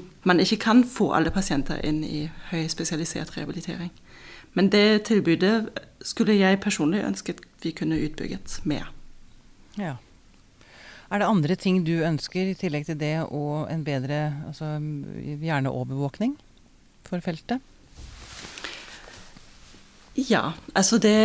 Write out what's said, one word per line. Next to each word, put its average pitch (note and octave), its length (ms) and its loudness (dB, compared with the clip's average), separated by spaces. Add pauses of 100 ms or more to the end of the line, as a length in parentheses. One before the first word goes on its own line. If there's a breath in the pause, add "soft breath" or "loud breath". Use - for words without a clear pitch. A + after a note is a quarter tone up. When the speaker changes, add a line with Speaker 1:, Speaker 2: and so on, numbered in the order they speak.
(240)
Speaker 1:
man F3+ 160 6
ikke G3+ 180 2
kan A#3 260 6
få A3 300 0
alle D#3+ 180 2
pasienter D#3+ 520 0
inn D#3 200 0
i D3+ 260 -6 (220)
høyspesialisert D#3+ 840 -4
rehabilitering. E3+ 560 -8 (640 loud breath)
Men F#3 160 4
det G#3 340 6
tilbudet G3+ 640 2 (320)
skulle A3 320 2
jeg F#3+ 260 6
personlig G3 440 0
ønsket - 380 -6 (200)
vi E3 100 -4
kunne D#3+ 280 -2
utbygget - 640 -6
mer. - 240 -2 (920)
Speaker 2:
Ja. D#3+ 200 -6 (1120 loud breath)
Er G3+ 80 0
det G#3 80 2
andre F#3 280 4
ting F#3 280 2
du E3 220 0
ønsker F3 460 -2
i F#3 40 -4
tillegg D3 300 -4
til D#3 140 -6
det D3+ 220 -2
og D3 500 -4
en D#3+ 120 -4
bedre, D3 500 -2 (140)
altså, D3+ 300 -8 (640)
hjerneovervåkning C#3 960 -2 (680)
for F3+ 140 -6
feltet? F3 400 -6 (2500 loud breath)
Speaker 1:
Ja, G3 360 2 (240)
altså G3 220 4
det, G#3 280 6